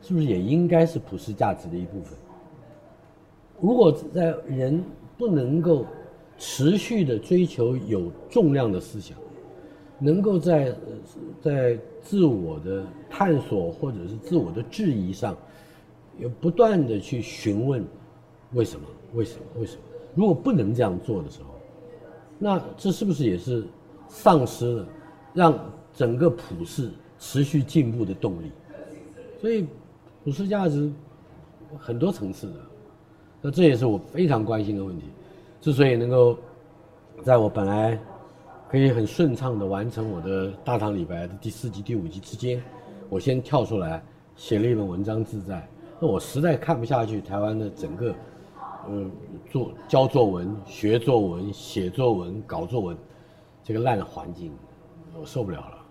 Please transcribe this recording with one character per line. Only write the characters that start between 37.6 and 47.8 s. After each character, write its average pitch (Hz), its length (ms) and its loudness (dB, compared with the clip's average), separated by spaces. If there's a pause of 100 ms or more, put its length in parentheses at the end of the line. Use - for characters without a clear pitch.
来 110 340 2 (720)
可 - 80 0
以 135 140 8
很 113 160 2
顺 147 280 4
畅 123 240 -2
地 101 60 -2
完 101 260 -2
成 110 200 -6
我 90 100 -6
的 95 320 -4 (100)
《大 123 140 0
唐 104 180 -2
李 87 120 -2
白》 87 200 -8
的 92 140 -12
第 113 80 -8
四 110 220 -8
集、 98 100 -12
第 120 160 -6
五 107 100 -4
集 156 140 -10
之 - 160 -14
间， 123 260 -4 (460)
我 95 100 -2
先 131 220 0
跳 127 240 0
出 110 140 -2
来 80 240 -4 (340)
写 - 220 -2
了 110 80 2
一 123 80 4
本 107 120 -2
文 90 160 -4
章 110 220 -2
《自 107 180 -10
在》。 90 240 -10 (320)
那 170 80 0
我 101 140 2
实 - 180 -6
在 160 160 4
看 127 240 -2
不 117 60 -4
下 117 220 0
去 107 120 -4
台 95 200 -6
湾 107 200 0
的 107 120 -4
整 - 260 -10